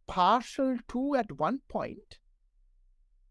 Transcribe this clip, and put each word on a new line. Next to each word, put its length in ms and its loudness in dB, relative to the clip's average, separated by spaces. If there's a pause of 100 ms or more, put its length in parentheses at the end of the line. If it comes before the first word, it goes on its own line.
partial 680 2 (100)
to, 280 -2
at 180 0
one 340 0
point, 520 -8 (1120)